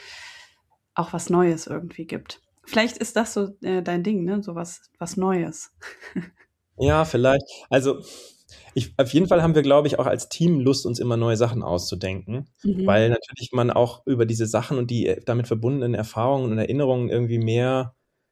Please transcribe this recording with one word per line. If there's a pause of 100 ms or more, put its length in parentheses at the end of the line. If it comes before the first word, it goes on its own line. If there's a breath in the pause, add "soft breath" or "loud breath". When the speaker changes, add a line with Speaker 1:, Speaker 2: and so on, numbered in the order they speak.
(960 loud breath)
Speaker 1:
auch
was
Neues
irgendwie
gibt. (240)
Vielleicht
ist
das
so, (120)
äh,
dein
Ding,
ne?
So
was,
was
Neues. (400 loud breath)
<laughs> (340)
Speaker 2:
Ja,
vielleicht. (240 loud breath)
Also (760 loud breath)
ich,
auf
jeden
Fall
haben
wir,
glaub
ich,
auch
als
Team
Lust,
uns
immer
neue
Sachen
auszudenken, (160)
Speaker 1:
Mhm.
Speaker 2:
weil
natürlich
man
auch
über
diese
Sachen
und
die,
äh,
damit
verbundenen
Erfahrungen
und
Erinnerungen
irgendwie
mehr, (360)